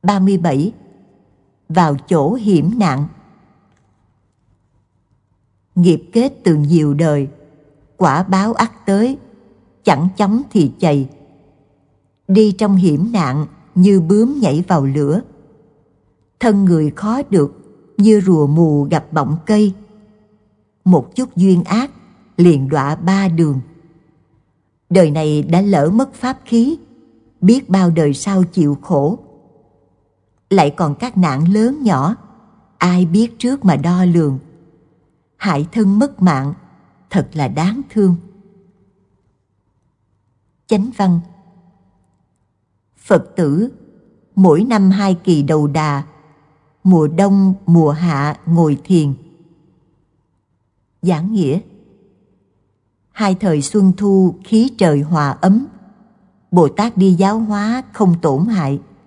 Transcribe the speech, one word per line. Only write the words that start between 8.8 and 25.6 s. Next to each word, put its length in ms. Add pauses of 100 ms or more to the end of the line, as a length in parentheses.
tới, 320 (680)
chẳng 320
chóng 340
thì 280
chày. 320 (1200)
Đi 240
trong 240
hiểm 360
nạn 340 (280)
như 260
bướm 400
nhảy 280
vào 180
lửa. 340 (1200)
Thân 240
người 260
khó 400
được, 220 (440)
như 240
rùa 260
mù 380
gặp 280
bọng 240 (100)
cây. 280 (1120)
Một 300
chút 220
duyên 280
ác, 260 (460)
liền 320
đọa 280
ba 320
đường. 320 (1300)
Đời 200
này 320
đã 180